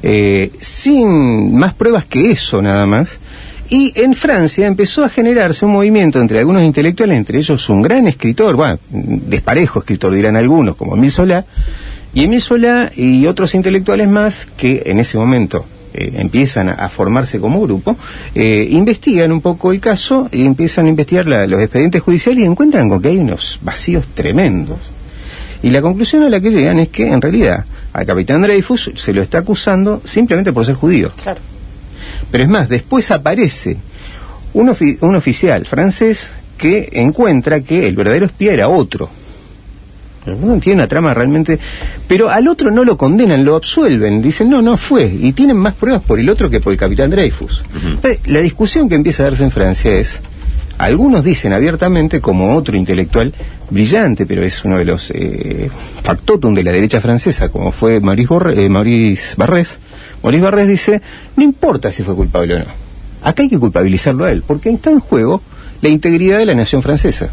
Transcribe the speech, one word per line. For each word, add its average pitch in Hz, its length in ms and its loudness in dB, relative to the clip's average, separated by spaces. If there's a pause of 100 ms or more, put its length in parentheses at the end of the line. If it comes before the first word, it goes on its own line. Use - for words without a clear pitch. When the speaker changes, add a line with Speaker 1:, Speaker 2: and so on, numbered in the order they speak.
Speaker 1:
eh, 98 580 2
sin 143 960 2
más 180 180 2
pruebas 220 320 0
que 170 260 2
eso 117 300 -2
nada 101 240 2
más. 110 340 0 (500)
Y 269 300 2
en 254 160 4
Francia 196 520 0
empezó 196 360 0
a 233 60 0
generarse 226 560 0
un 208 80 4
movimiento 202 480 4
entre 110 180 2
algunos 170 240 4
intelectuales, 160 540 2
entre 110 220 -2
ellos 151 300 -2
un 101 120 4
gran 226 260 4
escritor, 131 480 0
bueno, 131 240 0 (100)
desparejo - 920 -2
escritor 95 340 -2
dirán 107 240 2
algunos, 127 380 2
como 95 200 -6
Émile 131 160 4
Zola, 180 340 0 (680)
y 269 100 0
Émile 240 180 2
Zola 240 540 0
y 127 320 2
otros 185 260 -2
intelectuales 196 540 0
más 208 400 0 (100)
que 127 280 0
en 98 140 0
ese 117 180 -2
momento, 113 480 0 (300)
eh, - 220 -6
empiezan 98 520 0
a, 87 40 -4
a 90 160 -6
formarse 113 500 -2
como 135 220 0
grupo, 147 340 -2 (380)
eh, 110 380 0
investigan 180 600 2
un 165 100 0
poco 180 300 0
el 196 80 0
caso 247 520 -2
y 127 140 0
empiezan 160 420 0
a - 20 4
investigar 160 380 0
la, 110 180 0
los 95 160 0
expedientes 160 400 0
judiciales 226 420 2
y 180 40 4
encuentran 190 420 2
con 95 120 2
que 139 80 0
hay 185 100 2
unos 104 420 -4
vacíos - 440 -4 (100)
tremendos. 165 640 -2 (840)
Y 120 80 0
la 135 140 2
conclusión 214 400 2
a 285 60 4
la 196 120 2
que 214 80 2
llegan 170 300 2
es 165 100 0
que, - 220 -2
en 127 100 2
realidad, 143 440 0 (280)
al - 140 -4
capitán 92 340 0
Dreyfus 202 540 0
se - 180 -4
lo 98 80 2
está 165 180 -2
acusando 196 640 0
simplemente 190 480 0
por 113 140 0
ser 135 100 0
judío. 143 360 0 (100)
Speaker 2:
Claro. 190 180 -8 (920)
Speaker 1:
Pero 123 120 0
es 147 60 2
más, 175 200 2
después 214 420 0
aparece 160 680 -2 (760)
un 233 160 4
ofi-, 156 300 0
un 185 160 2
oficial 139 500 0
francés 196 600 0 (300)
que 185 360 0
encuentra 147 680 2
que 156 260 0
el 90 80 -2
verdadero 123 300 2
espía 196 260 0
era 113 160 2
otro. 147 440 0 (1120)
Bueno, 170 360 0
tiene 190 180 2
una - 80 0
trama 151 260 0
realmente, 147 460 0 (480)
pero 202 220 2
al 240 180 2
otro 320 240 2
no 247 140 4
lo 226 100 4
condenan, 156 480 2
lo 151 140 4
absuelven, 113 640 0
dicen, 160 280 2
"No, 269 120 4
no 233 160 4
fue", 214 280 2
y 107 280 0
tienen 262 240 4
más 185 160 2
pruebas - 280 0
por 107 160 0
el 123 120 2
otro 202 200 2
que 117 120 0
por 101 100 -2
el 95 80 -2
capitán 110 300 0
Dreyfus. 175 520 0 (140)
Speaker 3:
Ujú. - 140 -6
Speaker 1:
Entonces, 254 380 -2
la 143 120 2
discusión 214 480 0
que 170 80 2
empieza 151 280 0
a - 20 4
darse 135 180 0
en 135 80 2
Francia 95 420 0
es: - 280 -2 (560)
algunos 180 480 2
dicen 131 260 0
abiertamente, 160 680 0
como 95 340 0
otro 131 220 -2
intelectual 95 560 0 (360)
brillante, 110 560 0
pero 90 180 -2
es - 200 -6
uno 95 140 0
de 87 80 0
los, 90 280 -4
eh, - 560 -6 (340)
factotum 135 520 0
de 92 80 0
la 87 80 0
derecha 107 300 0
francesa, 120 480 0
como - 240 -4
fue 113 260 2
Maurice 101 300 0
Borre-, 165 340 2
eh, 98 60 2
Maurice 107 640 0
Barrès, 175 400 0 (480)
Maurice 160 220 2
Barrès 202 220 2
dice, 202 340 2 (340)
"No 277 80 4
importa 269 480 0
si - 100 -8
fue 92 140 -4
culpable 87 400 0
o 82 40 -2
no, - 60 -6 (580)
acá 170 200 0
hay 269 60 2
que 196 100 2
culpabilizarlo 101 640 0
a 180 80 0
él, - 160 -2
porque 147 220 -2
está 240 200 0
en 302 100 4
juego 135 420 0 (400)
la 151 80 2
integridad 175 480 2
de 220 80 2
la 165 100 2
nación 123 260 0
francesa. 135 520 0